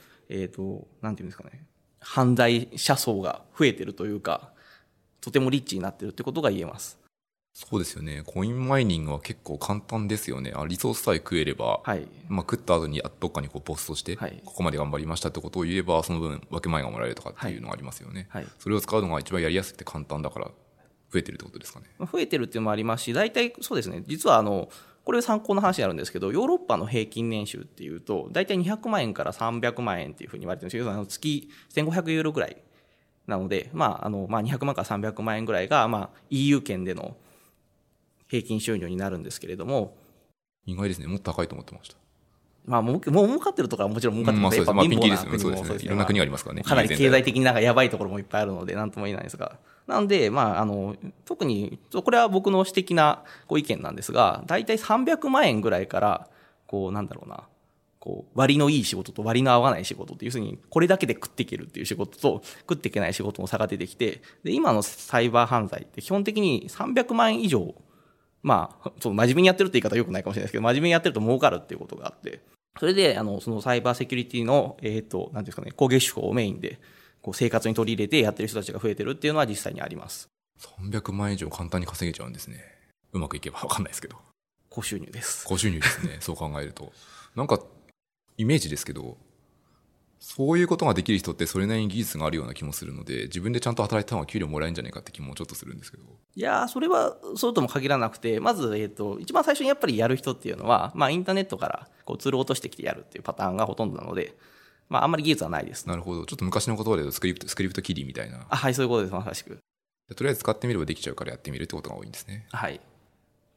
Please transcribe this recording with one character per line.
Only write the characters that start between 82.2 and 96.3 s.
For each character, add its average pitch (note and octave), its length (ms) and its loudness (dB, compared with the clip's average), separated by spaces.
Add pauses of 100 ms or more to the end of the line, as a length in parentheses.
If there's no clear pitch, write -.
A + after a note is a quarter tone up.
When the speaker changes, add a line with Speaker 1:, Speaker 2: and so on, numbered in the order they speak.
Speaker 2:
ゃ - 40 -12
う B1 40 -10
ん A#1+ 40 -12
で - 60 -14
す - 100 -14
ね。 A1+ 100 -16 (540)
う F#2+ 60 -4
ま D#2 100 -4
く - 80 -8
い - 20 -18
け - 100 -10
ば。 - 120 -12
わ D2 60 -6
か - 120 0
ん F#2+ 40 -2
な - 60 -8
い - 20 -18
で - 40 -10
す - 60 -12
け - 80 -12
ど。 - 80 -20 (520)
Speaker 1:
高 A2+ 140 -8
収 G2+ 160 -6
入 D#2+ 80 -14
で - 160 -12
す。 - 240 -6
Speaker 2:
高 F#2+ 100 0
収 G#2 140 2
入 E2 80 -2
で C#2 80 4
す - 180 -2
ね。 D2+ 120 -6
<laughs> - 40 -16
そ E2+ 120 -6
う - 20 -8
考 D#2 160 -6 (100)
え D2 40 -6
る C#2+ 80 -12
と。 - 180 -16 (440)
な C#3 100 -2
ん - 20 -4
か、 G#2+ 120 4 (800)
イ A2+ 80 0
メ C#3 100 6
ー D3 40 4
ジ D#2 100 -4
で - 80 -4
す - 80 -8
け - 80 -8
ど、 B1 240 -12 (1000)
そ C#3 320 0
う E3+ 80 6
い F3 40 6
う E3+ 40 4
こ E3+ 100 4
と - 80 2
が A2+ 80 6
で F3+ 100 2
き A2+ 80 2
る G2+ 60 6
人 F2+ 160 -4
っ - 20 -14
て - 100 -2
そ F#2+ 140 -2
れ G2 80 2
な A2 80 0
り A2 60 0
に G#2+ 60 0
技 G2 120 -6
術 G2 180 -4
が D#2 80 -2
あ D#2 40 0
る D#2+ 80 -2
よ D2 60 -4
う A#1+ 40 -8
な A#1+ 60 -12
気 - 100 -12
も D2 100 -6
す - 100 -10
る C#2 100 -10
の C2+ 100 -12
で、 C2+ 200 -6
自 C#2+ 180 -8
分 G#2+ 100 -2
で A#2+ 80 -2
ち - 80 -2
ゃ A#2+ 40 2
ん A#2 40 -2
と A#2 80 2
働 G#2 220 0
い - 40 -12
た - 60 -4
方 F#2+ 60 -2
が D2+ 60 -6
給 A2 120 -4
料 F2 80 -2
も D2+ 120 -4
ら D#2 60 0
え - 20 0
る E2 40 -4
ん E2+ 40 -6
じ D#2 60 -6
ゃ - 20 -6
な A#1 60 -10
い - 40 -12
か - 60 -14
っ - 40 -14
て - 80 -20
気 - 100 -14
も C2+ 140 -12
ち - 60 -10
ょ - 20 -8
っ - 40 -10
と - 80 -16
す - 100 -14
る B1+ 100 -12
ん - 20 -12
で - 60 -18
す - 80 -20
け - 60 -20
ど。 - 60 -20 (320)